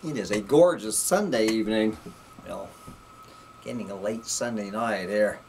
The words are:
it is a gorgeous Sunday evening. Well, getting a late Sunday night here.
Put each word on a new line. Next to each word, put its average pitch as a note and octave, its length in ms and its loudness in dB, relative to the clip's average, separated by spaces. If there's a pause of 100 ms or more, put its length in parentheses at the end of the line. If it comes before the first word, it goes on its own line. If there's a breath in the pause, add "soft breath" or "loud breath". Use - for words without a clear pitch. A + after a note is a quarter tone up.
it D3+ 120 -6
is G2+ 160 -4
a G#2+ 80 0
gorgeous A2 580 4
Sunday E3+ 480 2
evening. A2 500 2 (520)
Well, F#2 200 -10 (920 loud breath)
getting G#2 300 -8
a - 20 -8
late A2 320 -6
Sunday A2 460 -4
night G#2+ 360 -2
here. G#2 300 2 (100)